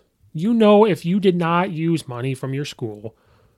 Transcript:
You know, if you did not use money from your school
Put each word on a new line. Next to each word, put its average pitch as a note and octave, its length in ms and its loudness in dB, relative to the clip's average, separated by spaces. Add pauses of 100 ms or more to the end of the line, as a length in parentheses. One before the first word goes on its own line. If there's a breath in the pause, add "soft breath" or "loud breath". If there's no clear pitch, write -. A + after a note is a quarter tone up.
(340)
You F#3+ 200 -2
know, G#3 320 6
if F3+ 200 -2
you F3+ 140 0
did F3+ 160 2
not F3 360 0
use E3 360 -2
money B2+ 260 -6
from C3 200 -8
your C#3+ 120 -6
school G#2+ 500 -12 (420)